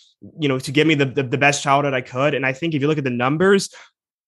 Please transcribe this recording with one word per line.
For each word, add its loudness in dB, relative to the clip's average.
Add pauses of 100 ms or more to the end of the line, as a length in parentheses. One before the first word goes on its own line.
(400)
you 0
know, 0
to -8
give 4
me 4
the, 2
the, -2
the -4
best 2
childhood 2
I -4
could. -2
And -2
I 0
think -6
if -2
you 0
look 0
at -2
the -2
numbers, 0 (540)